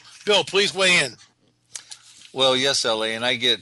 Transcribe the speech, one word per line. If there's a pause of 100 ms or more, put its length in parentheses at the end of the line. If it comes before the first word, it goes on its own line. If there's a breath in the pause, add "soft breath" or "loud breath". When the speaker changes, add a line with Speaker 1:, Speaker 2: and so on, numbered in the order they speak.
(260 loud breath)
Speaker 1:
Bill,
please
weigh
in. (1160 loud breath)
Speaker 2:
Well,
yes,
L
A,
and
I
get